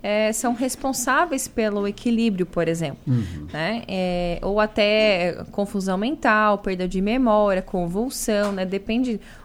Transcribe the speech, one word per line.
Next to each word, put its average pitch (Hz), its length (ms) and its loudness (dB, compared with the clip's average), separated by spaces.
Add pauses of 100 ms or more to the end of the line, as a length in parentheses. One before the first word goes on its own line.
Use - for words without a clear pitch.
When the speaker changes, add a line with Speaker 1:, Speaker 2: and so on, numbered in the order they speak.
Speaker 1:
é, 214 300 0
são 240 220 -2
responsáveis 269 920 -2
pelo 208 400 -2
equilíbrio, 220 560 0
por 170 240 0
exemplo, 160 380 -4
Speaker 2:
Uhum. 90 440 -2
Speaker 1:
né? 185 380 -4
É, 175 540 -2
ou 202 180 0
até 214 920 2
confusão 190 440 -2
mental, 214 640 2
perda 185 280 -4
de 185 140 -2
memória, 208 640 4
convulsão, 202 880 -2
né? 190 120 -2
Depende 220 560 -2 (240)